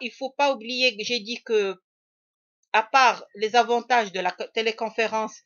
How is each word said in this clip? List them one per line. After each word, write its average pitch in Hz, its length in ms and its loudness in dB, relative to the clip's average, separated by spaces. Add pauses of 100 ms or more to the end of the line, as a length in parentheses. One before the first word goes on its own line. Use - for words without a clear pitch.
il 233 100 -10
faut 262 200 -10
pas 285 220 0
oublier 247 440 -2
que 208 60 -8
j'ai 240 160 -4
dit 220 240 -12
que, 202 360 -2 (920)
à - 80 4
part 262 420 4 (120)
les 208 200 -2
avantages 233 560 2
de 185 80 -8
la 180 120 -2
co-, - 240 -8
téléconférence, 220 800 -2 (100)